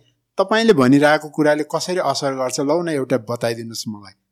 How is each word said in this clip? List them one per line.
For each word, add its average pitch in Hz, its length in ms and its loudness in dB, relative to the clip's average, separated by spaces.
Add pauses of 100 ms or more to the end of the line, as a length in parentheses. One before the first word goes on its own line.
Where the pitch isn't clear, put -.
(400)
तपाईँले 220 340 2
भनिरहेको 147 560 4
कुराले 151 340 2
कसरी 165 340 -4
असर 139 380 -2
गर्छ, 127 240 -6
लौ 147 220 0
न 170 80 -6
एउटा 131 280 -2
बताइदिनुहोस् 117 680 -6
मलाई 101 260 -14 (180)